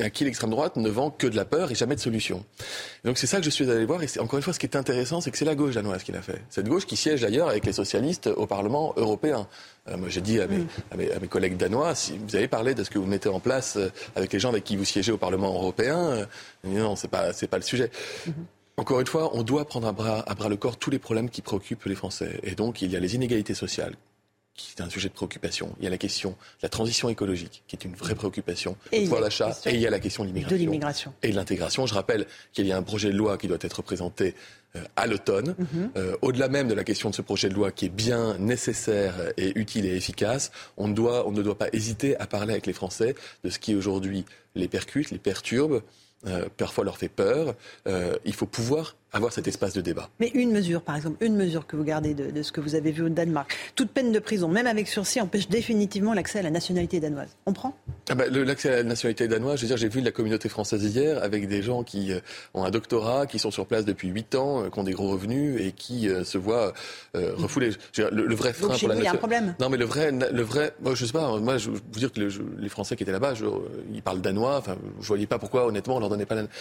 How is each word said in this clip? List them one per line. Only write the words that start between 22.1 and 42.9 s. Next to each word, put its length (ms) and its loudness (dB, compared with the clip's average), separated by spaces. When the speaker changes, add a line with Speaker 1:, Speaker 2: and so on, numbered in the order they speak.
Speaker 1:
Et 140 -6
donc, 260 -2
il 80 0
y 60 0
a 40 0
les 140 0
inégalités 400 0
sociales, 420 -4
qui 220 -16
est 60 -6
un 60 -8
sujet 200 -4
de 60 -18
préoccupation. 640 -6
Il 40 -10
y 40 0
a 20 -2
la 80 -2
question 320 -4
de 60 -8
la 80 -2
transition 400 0
écologique, 580 -2
qui 80 -14
est 100 -10
une 100 -10
vraie 180 -2
préoccupation, 640 -4
Speaker 2:
Et 60 4
Speaker 1:
le 40 4
Speaker 2:
il 0 -
y 0 -
a 40 4
Speaker 1:
pouvoir 160 4
Speaker 2:
la 60 4
Speaker 1:
d'achat, 200 0
Speaker 2:
question 240 -2
Speaker 1:
et 20 4
il 80 2
y 60 4
a 20 4
la 100 2
question 240 -4
de 40 -2
l'immigration. 280 0
Speaker 2:
de 60 4
l'immigration. 520 -2
Speaker 1:
Et 80 2
de 40 2
l'intégration. 520 0
Je 80 0
rappelle 320 2
qu'il 160 2
y 40 4
a 60 2
un 60 2
projet 260 0
de 80 2
loi 220 2
qui 80 -4
doit 140 2
être 200 -6
présenté, 540 -2
euh, 80 -8
à 120 0
l'automne. 500 0
Speaker 2:
Mhm. 400 -4
Speaker 1:
Euh, 240 -2
au-delà 280 2
même 180 2
de 80 2
la 80 0
question 260 -2
de 60 -2
ce 80 -4
projet 260 0
de 60 -2
loi 160 2
qui 140 -4
est 40 0
bien 480 2
nécessaire 800 0
et 200 0
utile 300 0
et 80 0
efficace, 560 -2
on 100 -2
doit, 400 2
on 40 -2
ne 100 0
doit 160 0
pas 160 -2
hésiter 460 0
à 80 -6
parler 260 -2
avec 140 -2
les 60 0
Français 420 -2